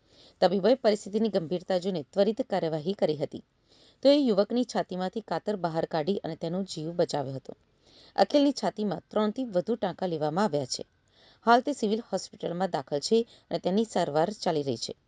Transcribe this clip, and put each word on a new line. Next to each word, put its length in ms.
તબીબોએ 340
પરિસ્થિતિની 540
ગંભીરતા 500
જોઈને 240
ત્વરિત 400
કાર્યવાહી 500
કરી 240
હતી. 280
તો 60
એ 80
યુવકની 480
છાતીમાંથી 560
કાતર 360
બહાર 280
કાઢી 400
અને 120
તેનો 260
જીવ 300
બચાવ્યો 420
હતો. 180
અખિલની 360
છાતીમાં 580
ત્રણથી 340
વધુ 300
ટાંકા 320
લેવામાં 380
આવ્યા 200
છે. 200
હાલ 140
તે 120
સિવિલ 300
હોસ્પિટલમાં 580
દાખલ 280
છે 280
અને 80
તેની 260
સારવાર 460
ચાલી 320
રહી 140
છે. 180